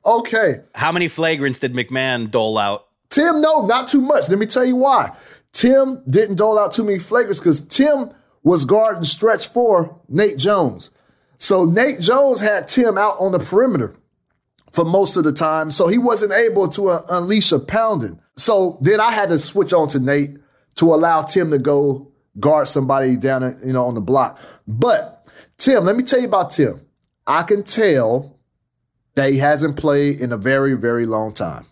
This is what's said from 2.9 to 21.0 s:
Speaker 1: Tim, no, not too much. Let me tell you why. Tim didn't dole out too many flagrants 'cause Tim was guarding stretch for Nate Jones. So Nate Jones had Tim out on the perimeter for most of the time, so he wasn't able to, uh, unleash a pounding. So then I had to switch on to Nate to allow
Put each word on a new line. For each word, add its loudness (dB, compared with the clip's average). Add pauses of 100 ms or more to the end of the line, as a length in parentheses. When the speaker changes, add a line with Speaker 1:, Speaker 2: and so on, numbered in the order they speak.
Speaker 1:
Tim, 2
no, 2
not 0
too 2
much. 0
Let 2
me -2
tell 0
you 0
why. 0 (380)
Tim 2
didn't 2
dole 2
out 0
too -2
many -2
flagrants -2
'cause 2
Tim 0 (320)
was 2
guarding 2
stretch 0
for 0 (140)
Nate 0
Jones. -2 (460)
So 2
Nate 0
Jones 2
had -2
Tim 2
out 0
on 0
the 0
perimeter 0 (800)
for 0
most 0
of 0
the 2
time, -2
so 0
he 2
wasn't 0
able 2
to, -2
uh, 0
unleash 0
a 0
pounding. -4 (180)
So 0
then 2
I 2
had -2
to 0
switch -2
on 2
to -2
Nate -2 (380)
to 4
allow 2